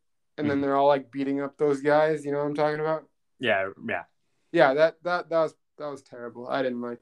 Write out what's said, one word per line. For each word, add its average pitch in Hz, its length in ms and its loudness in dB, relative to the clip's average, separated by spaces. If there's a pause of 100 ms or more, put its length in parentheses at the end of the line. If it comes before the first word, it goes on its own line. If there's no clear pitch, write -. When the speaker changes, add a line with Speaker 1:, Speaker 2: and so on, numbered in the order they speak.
(360)
Speaker 1:
and 147 140 -2
then 143 60 0
Speaker 2:
Mm-hmm. 139 60 -2
Speaker 1:
they're 139 120 0
all, 139 140 6
like, 131 240 2
beating 139 280 -2
up 139 180 -8
those 143 220 0
guys, 147 440 2
you 143 80 -4
know 143 60 -2
what 147 80 -2
I'm 147 100 -4
talking 151 240 0
about? 156 240 -2 (340)
Speaker 2:
Yeah, 98 300 0 (200)
yeah. 90 140 -4 (480)
Speaker 1:
Yeah, 147 240 6
that, 160 300 2
that, 175 260 -4
that 165 80 0
was, 156 160 0 (240)
that 151 80 -10
was 139 160 -12
terrible. 120 460 -14
I 135 140 -2
didn't 123 180 -4
like 120 220 -10